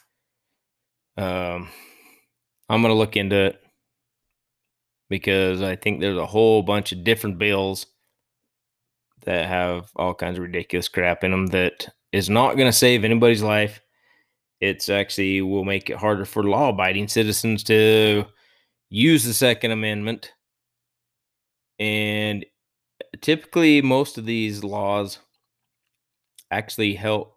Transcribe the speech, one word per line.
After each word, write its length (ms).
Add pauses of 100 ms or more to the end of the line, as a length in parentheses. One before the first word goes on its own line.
(1160)
Um, 520 (1000)
I'm 120
gonna 140
look 220
into 180
it 260 (1500)
because 520
I 140
think 240
there's 180
a 80
whole 380
bunch 280
of 120
different 340
bills 480 (1400)
that 220
have 480
all 180
kinds 240
of 60
ridiculous 440
crap 360
in 100
'em 140
that 420 (220)
is 180
not 280
gonna 140
save 320
anybody's 400
life. 380 (800)
It's 280
actually 520
will 240
make 240
it 80
harder 280
for 180
law-abiding 640
citizens 580
to 600 (640)
use 340
the 100
Second 380
Amendment. 600 (1500)
And 680 (760)
typically, 600
most 360
of 80
these 380
laws 560 (1300)
actually 440
help, 420